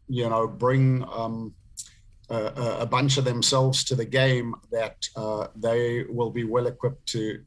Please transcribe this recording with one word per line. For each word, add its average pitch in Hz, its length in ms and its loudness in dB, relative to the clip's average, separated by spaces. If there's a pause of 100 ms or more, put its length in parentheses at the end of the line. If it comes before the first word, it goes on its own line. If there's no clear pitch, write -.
you 123 220 -2
know, 113 180 2
bring, 127 640 4
um, 113 440 -6 (760)
a, 117 60 -6
a, 110 460 -4
a 117 40 0
bunch 135 320 2
of 135 80 2
themselves 131 600 2
to 131 100 -2
the 117 100 0
game, 127 480 2 (180)
that, 113 260 -4 (180)
uh, 107 400 -4
they 120 520 0
will 120 220 -2
be 117 140 -4
well 117 240 0
equipped 127 400 -4
to, 110 400 -4